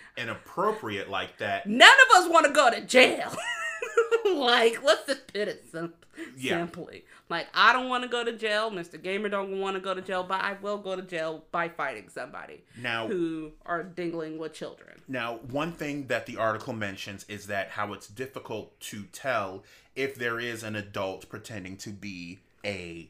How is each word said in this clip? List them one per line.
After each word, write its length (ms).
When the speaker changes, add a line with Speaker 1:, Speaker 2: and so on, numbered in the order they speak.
Speaker 1:
inappropriate 920
like 300
that. 280
Speaker 2:
None 220
of 140
us 60
wanna 200
go 200
to 120
jail. 580
<laughs> 60
Like, 600
let's 220
just 220
put 200
it 240
sim-, 220
Speaker 1:
Yeah. 220
Speaker 2:
simply. 460
Like, 240
I 180
don't 160
wanna 200
go 160
to 80
jail. 380
Mister 280
Gamer 320
don't 280
wanna 220
go 140
to 80
jail, 200
but 200
I 180
will 180
go 180
to 60
jail 480
by 180
fighting 400
somebody 540
Speaker 1:
Now 320
Speaker 2:
who 440
are 180
dingling 560
with 140
children. 560
Speaker 1:
Now, 280
one 220
thing 360
that 180
the 100
article 380
mentions 540
is 180
that 240
how 240
it's 120
difficult 720
to 320
tell 520
if 200
there 220
is 240
an 140
adult 520
pretending 500
to 120
be 500
a 460